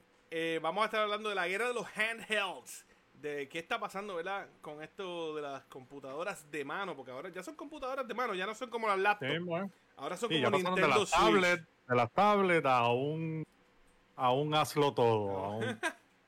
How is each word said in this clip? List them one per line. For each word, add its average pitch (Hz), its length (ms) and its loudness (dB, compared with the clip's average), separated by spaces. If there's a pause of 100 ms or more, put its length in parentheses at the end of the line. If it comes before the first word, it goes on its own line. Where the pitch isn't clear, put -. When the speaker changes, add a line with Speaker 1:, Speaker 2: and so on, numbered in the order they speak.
(320)
Speaker 1:
Eh, 165 320 -2
vamos 165 200 0
a - 20 0
estar 214 160 0
hablando 214 280 -2
de 202 60 -2
la 180 120 0
guerra 202 200 -2
de 247 60 -2
los 220 120 -4 (120)
handhelds, 208 880 -4 (300)
de 143 340 -8
qué 165 100 -8
está 226 200 -4
pasando, 202 360 -8
¿verdad? 190 320 -6 (140)
Con 151 200 -12
esto 165 540 -8
de 151 60 -6
las 139 240 -8
computadoras 143 840 -10
de 151 140 -4
mano, 170 320 -6
porque 131 160 -12
ahora 139 180 -10
ya 180 140 -10
son 302 120 -12
computadoras 277 520 -8
de 240 60 -6
mano, 233 200 -2
ya 185 120 -2
no 214 100 -4
son 247 140 -8
como 226 180 -4
las 202 100 4
laptops. 196 360 2
Speaker 2:
Sí, 160 100 0
bueno. 180 260 -2 (280)
Speaker 1:
Ahora 151 180 -6
son 220 140 -4
Speaker 2:
Sí, 160 60 2
Speaker 1:
como 156 100 2
Speaker 2:
ya 226 60 4
pasaron 185 240 2
de 185 60 2
Speaker 1:
Nintendo - 200 6
Speaker 2:
las 190 80 0
Speaker 1:
Switch. 165 100 4 (220)
Speaker 2:
tablets, 175 260 2 (220)
de 123 60 2
las 120 160 4
tablets 190 540 4
a 127 240 4
un, 156 540 -2 (720)
a 127 160 4
un 147 240 2
hazlo 143 380 4
todo, 113 360 4 (160)
a 101 120 -2
un, 113 80 -4
Speaker 1:
<laughs> - 340 -4 (280)